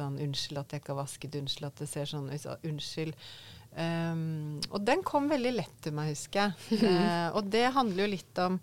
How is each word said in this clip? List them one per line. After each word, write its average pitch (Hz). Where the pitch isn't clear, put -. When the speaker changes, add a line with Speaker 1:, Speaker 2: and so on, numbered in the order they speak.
Speaker 1:
sånn, 139
«Unnskyld 143
at 135
jeg 147
ikke 143
har 139
vasket, 139
unnskyld 143
at -
det 147
ser 143
sånn 139
ut, 147
så -
unnskyld.» 156
Ehm, 165
og 202
den 285
kom 285
veldig 254
lett 202
til 156
meg, 151
husker 202
jeg. 202
Speaker 2:
<laughs> 214
Speaker 1:
Eh, 170
og 202
det 233
handler 208
jo 202
litt -
om, 185